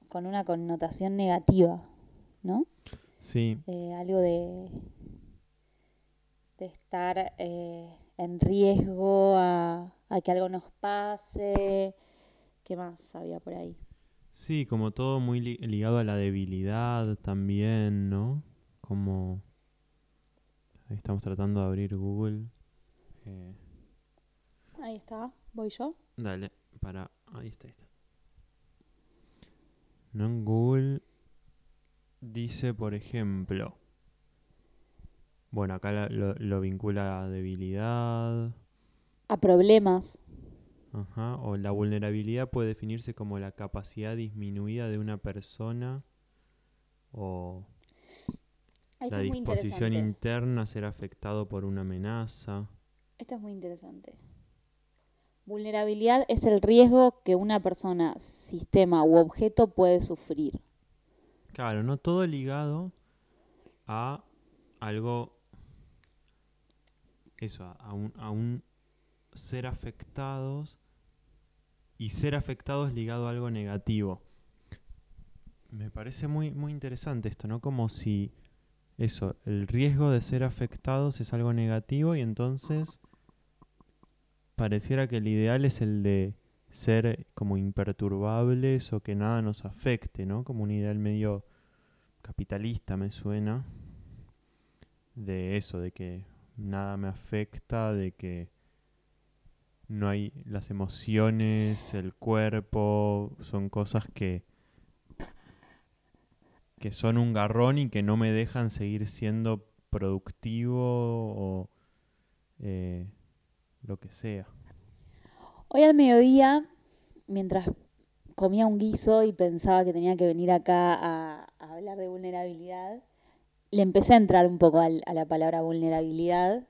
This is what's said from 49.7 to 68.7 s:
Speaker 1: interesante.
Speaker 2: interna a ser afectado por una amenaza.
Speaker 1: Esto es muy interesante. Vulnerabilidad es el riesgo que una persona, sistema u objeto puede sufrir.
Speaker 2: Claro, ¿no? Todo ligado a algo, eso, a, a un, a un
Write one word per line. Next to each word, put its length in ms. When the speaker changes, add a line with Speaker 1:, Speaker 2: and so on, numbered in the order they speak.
Speaker 1:
interesante. 60
Speaker 2:
interna 640
a 20
ser 200
afectado 640
por 160
una 180
amenaza. 880
Speaker 1:
Esto 160
es 60
muy 100
interesante. 640
Vulnerabilidad 840
es 180
el 160
riesgo 600
que 120
una 240
persona, 580
sistema 840
u 140
objeto 500
puede 340
sufrir. 580
Speaker 2:
Claro, 300
¿no? 140
Todo 280
ligado 640
a 360
algo, 560
eso, 240
a, 100
a 200
un, 240
a 140
un 320